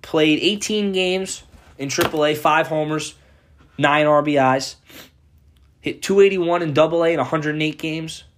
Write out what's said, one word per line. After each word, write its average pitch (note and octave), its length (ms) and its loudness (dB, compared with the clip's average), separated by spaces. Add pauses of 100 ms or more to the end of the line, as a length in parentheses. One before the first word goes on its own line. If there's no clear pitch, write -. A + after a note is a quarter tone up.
played D#3 400 2
eighteen G3+ 500 -2
games F#3 520 -4 (340)
in C#3 120 -8
triple D3+ 360 -2
A, D3+ 100 0
five D#3 320 0
homers, D#3 480 -4 (640)
nine D3 300 2
R D3 140 4
B D3 160 0
Is. C3 380 0 (1040)
Hit - 200 -8
two G3 200 2
eighty-one F3 400 2
in D#3 120 -4
double D#3+ 300 2
A E3 100 2
in D#3 60 0
a - 40 0
hundred D3+ 300 -2
and D#3 100 -2
eight D3+ 140 -4
games. D#3+ 460 -8 (140)